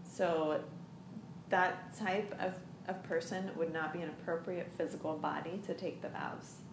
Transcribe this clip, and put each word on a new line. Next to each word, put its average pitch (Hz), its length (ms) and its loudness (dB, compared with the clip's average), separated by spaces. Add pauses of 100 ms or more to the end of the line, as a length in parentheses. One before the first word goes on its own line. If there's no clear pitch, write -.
So 160 580 4 (880)
that - 480 6
type 202 420 2
of, 185 160 2 (320)
of 180 160 -2
person 185 520 0
would 165 160 2
not 160 220 0
be 175 80 -2
an 160 80 -2
appropriate 170 680 -2
physical 156 380 0
body 156 500 -2
to - 80 0
take - 280 -2
the - 80 -4
vows. - 460 -6 (180)